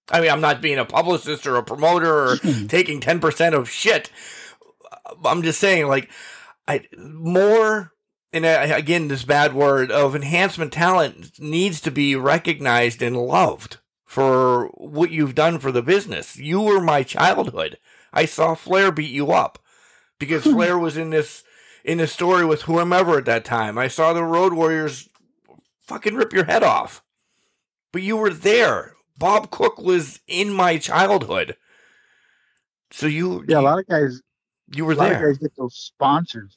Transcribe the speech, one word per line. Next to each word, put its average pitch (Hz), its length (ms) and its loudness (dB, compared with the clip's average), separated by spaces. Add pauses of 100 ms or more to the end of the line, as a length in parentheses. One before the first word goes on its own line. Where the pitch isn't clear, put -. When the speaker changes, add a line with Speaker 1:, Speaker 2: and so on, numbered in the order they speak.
Speaker 1:
I 165 120 2
mean, 160 100 4
I'm 147 100 0
not 147 200 0
being 143 180 -2
a 117 60 -2
publicist 165 600 -2
or 131 120 0
a 120 60 0
promoter 156 680 2
or 123 80 0
Speaker 2:
<laughs> 120 300 -2
Speaker 1:
taking 156 340 0
ten 170 180 0
percent 160 340 2
of 127 160 0
shit. - 400 0 (1160)
I'm 165 180 0
just 160 160 -2
saying, 180 280 2
like, 135 220 0 (580)
I, 147 180 -4 (120)
more, 185 920 0 (400)
and 165 140 -2
I, 160 200 4
again, 156 440 0
this 135 160 -6
bad 143 280 2
word, 139 380 2
of 139 240 2
enhancement 160 560 -2
talent 165 720 0
needs 165 400 -2
to 156 100 -4
be 143 240 0
recognized 135 880 0
and 123 160 -2
loved 127 600 0 (280)
for 127 720 2
what 151 360 -4
you've 147 240 -2
done 160 240 2
for 131 140 -4
the 120 80 0
business. 147 560 -2
You 151 240 -2
were 208 180 2
my 151 240 2
childhood. 131 720 -2 (360)
I 151 120 2
saw 160 300 0
Flair 190 380 2
beat 151 180 -6
you 143 220 -2
up - 260 -2 (600)
because 147 260 -4
Speaker 2:
Hmm. 302 80 4
Speaker 1:
Flair 180 260 2
was 160 160 -4
in 160 140 -6
this, 156 340 -4 (400)
in 165 140 -2
this 156 160 -2
story 175 320 2
with 156 160 0
whomever 170 560 2
at 127 80 -4
that 117 180 0
time. 110 340 -4
I 127 120 -2
saw 165 240 2
the 170 100 -2
Road 170 300 2
Warriors 160 560 -2 (720)
fucking 226 340 -6
rip 254 160 -2
your 185 140 2
head - 180 2
off. - 400 -2 (880)
But 185 120 -6
you 208 120 -2
were 214 180 0
there. 180 600 0 (260)
Bob 196 300 2
Cook - 320 0
was 175 460 -2
in 202 260 -4
my 180 240 2
childhood. 151 800 -2 (1300)
So - 160 -6
you, 165 400 -4
Speaker 2:
Yeah, 160 100 4
a - 20 4
Speaker 1:
you, 135 60 4
Speaker 2:
lot 160 140 2
of 190 80 -8
guys, 143 340 -2 (540)
Speaker 1:
you 156 100 -6
were 160 80 0
Speaker 2:
a - 20 0
lot - 140 2
Speaker 1:
there. 147 200 0
Speaker 2:
of 139 60 2
guys - 40 -6
get 147 180 -8
those 127 180 -8
sponsors 139 800 -2